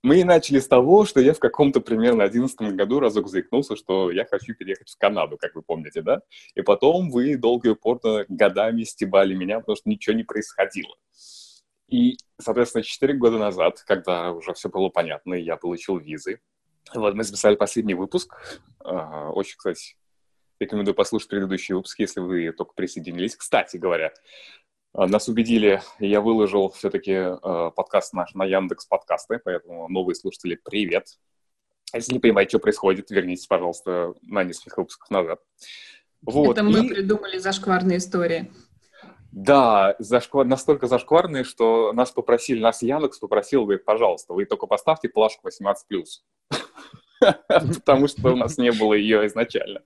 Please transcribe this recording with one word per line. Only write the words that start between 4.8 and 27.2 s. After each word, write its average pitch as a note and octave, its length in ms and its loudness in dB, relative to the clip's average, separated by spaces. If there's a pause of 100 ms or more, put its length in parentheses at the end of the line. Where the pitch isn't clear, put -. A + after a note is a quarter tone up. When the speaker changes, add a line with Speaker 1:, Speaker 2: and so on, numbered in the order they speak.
Speaker 1:
в - 80 -20
Канаду, E2+ 400 -2
как - 180 -10
вы D#2+ 60 -14
помните, D#2+ 400 -8
да? A#2+ 200 -2 (340)
И G2 60 -4
потом D3 500 2
вы B2+ 240 0
долго A#2+ 320 0
и A2+ 40 4
упорно A2 580 -2
годами G#2+ 540 0
стебали G2 520 0
меня, F#2+ 240 -4
потому G#2+ 160 -4
что - 140 -6
ничего G#2+ 260 -2
не A2+ 80 -2
происходило. - 720 -10 (960)
И, B2 260 2 (240)
соответственно, A#2 440 -2
четыре C3+ 320 -2
года A#2 220 2
назад, F#2 480 -2
когда F2 460 -2
уже E2+ 220 -10
все - 160 -8
было F#2 180 -2
понятно, E2+ 460 -6
и F2 100 -6
я E2 140 -6
получил F2 400 -6
визы, D#2 420 -12 (560)
вот, G#2 180 -2
мы G#2+ 100 -6
записали G#2 320 2
последний G#2 380 -4
выпуск. F#2+ 400 -6 (460)
А, D#2 520 -10
очень, - 260 -6
кстати, - 380 -10 (640)
рекомендую G2+ 360 -4
послушать G#2 340 -2
предыдущие F#2+ 460 -4
выпуски, - 280 -6
если G2 180 -6
вы F2 320 -4
только - 200 -10
присоединились. F2+ 640 -8
Кстати - 420 -2
говоря, E2 340 -2 (840)
а, G2 140 0
нас G#2 200 0
убедили, A2 540 2 (180)
я G#2 220 2
выложил G#2 480 2
все-таки, G2 460 -4
а, F2+ 560 -4